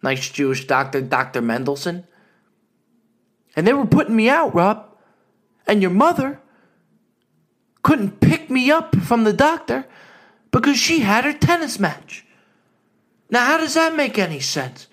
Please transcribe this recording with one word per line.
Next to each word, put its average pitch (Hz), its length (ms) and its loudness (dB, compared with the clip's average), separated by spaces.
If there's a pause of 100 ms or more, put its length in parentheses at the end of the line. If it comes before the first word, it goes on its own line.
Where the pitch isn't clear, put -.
Nice 135 280 -4
Jewish 135 380 -4
doctor, 135 340 -2
Doctor 131 400 -4
Mendelsohn. 139 640 -4 (1500)
And 160 100 -2
they 226 80 4
were 277 120 0
putting 302 300 2
me 220 140 4
out, 294 240 2
Rob. 190 320 0 (800)
And 214 160 2
your 190 100 0
mother 277 480 0 (1400)
couldn't 233 380 0
pick - 300 2
me 254 200 0
up 320 260 0
from 226 280 0
the 214 100 2
doctor 269 520 0 (680)
because 269 260 0
she 320 220 0
had 220 260 2
her 294 80 -2
tennis 320 460 0
match. - 460 -6 (1040)
Now, 240 160 2
how 294 120 2
does 320 160 -4
that 320 220 0
make 277 220 -2
any 170 220 -2
sense? 131 540 -8